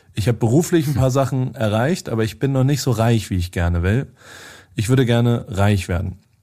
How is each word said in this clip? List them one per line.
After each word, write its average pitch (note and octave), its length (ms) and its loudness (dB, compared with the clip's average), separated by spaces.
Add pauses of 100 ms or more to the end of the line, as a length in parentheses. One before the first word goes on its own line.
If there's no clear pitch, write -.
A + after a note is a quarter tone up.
(140)
ich G2+ 140 -4
hab A#2+ 120 0
beruflich D3+ 480 2
ein D3 60 0
paar C3 160 2
Sachen C3 460 -2
erreicht, A2+ 540 -2
aber A2+ 140 -2
ich A2 140 -6
bin C#3 140 -2
noch C3 120 2
nicht C#3 180 2
so C3+ 100 0
reich, A2+ 400 0
wie G2 60 0
ich F2 140 -2
gerne E2+ 300 0
will. A2 260 0 (680)
Ich G2+ 120 -4
würde C3 180 4
gerne A#2 440 2
reich G2 400 0
werden.“ F2+ 300 -4 (240)